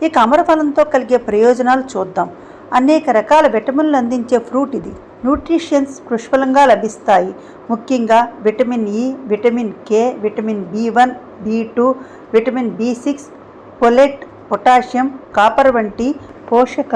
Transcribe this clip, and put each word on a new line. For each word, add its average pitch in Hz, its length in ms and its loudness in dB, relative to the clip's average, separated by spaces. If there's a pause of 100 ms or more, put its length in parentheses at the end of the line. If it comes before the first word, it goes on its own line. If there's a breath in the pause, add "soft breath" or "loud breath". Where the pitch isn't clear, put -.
ఇక 320 180 -2
అమరఫలంతో 302 600 2 (100)
కలిగే 247 340 0
ప్రయోజనాలు 247 680 2
చూద్దాం. 185 340 -4 (520 loud breath)
అనేక 302 240 2 (140)
రకాల 294 360 4
విటమిన్లు 277 460 0
అందించే 240 400 -2 (100)
ఫ్రూట్ 269 300 -2
ఇది. 160 120 -12 (320)
న్యూట్రిషన్స్ 285 720 -2 (120)
పుష్కలంగా 262 640 0
లభిస్తాయి. 196 600 0 (380 loud breath)
ముఖ్యంగా 226 500 0 (280)
విటమిన్ 233 380 -2 (160)
ఈ, 254 40 -2 (260)
విటమిన్ 226 400 -2 (160)
కే, 220 140 2 (240)
విటమిన్ 214 360 -6 (120)
బి 220 100 -4 (140)
వన్, 254 160 2 (320)
బి 220 140 -2 (180)
టూ, 247 100 2 (460 loud breath)
విటమిన్ 226 360 -2 (100)
బి 233 100 -2 (160)
సిక్స్, 285 240 -6 (500)
ఫోలేట్, 254 400 4 (300)
పొటాషియం, 254 560 2 (300)
కాపర్ 226 380 4
వంటి 220 320 -2 (420 loud breath)
పోషక 247 480 0